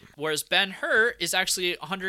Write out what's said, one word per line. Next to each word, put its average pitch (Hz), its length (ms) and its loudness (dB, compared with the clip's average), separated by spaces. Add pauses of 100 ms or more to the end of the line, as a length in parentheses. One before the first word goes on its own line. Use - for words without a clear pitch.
(160)
Whereas 151 260 -2
Ben-Hur 220 800 2
is 170 120 -2
actually 185 480 0
a 151 60 -12
hundred 185 220 -6